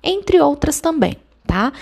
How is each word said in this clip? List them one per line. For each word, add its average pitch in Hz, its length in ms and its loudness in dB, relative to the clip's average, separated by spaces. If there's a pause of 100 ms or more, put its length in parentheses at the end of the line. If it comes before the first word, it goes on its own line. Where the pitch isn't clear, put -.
entre 381 380 2
outras 294 400 0
também, 294 360 0 (300)
tá? 202 360 -2